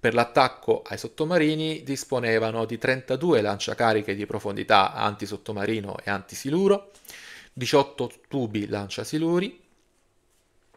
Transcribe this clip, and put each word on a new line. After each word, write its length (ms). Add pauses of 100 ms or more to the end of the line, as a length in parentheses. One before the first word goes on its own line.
Per 80
l'attacco 720
ai 120
sottomarini 840
disponevano 840
di 100
trentadue 640
lanciacariche 760
di 120
profondità 680
antisottomarino 1120
e 60
antisiluro, 800 (600)
diciotto 600 (160)
tubi 400
lanciasiluri 920 (1160)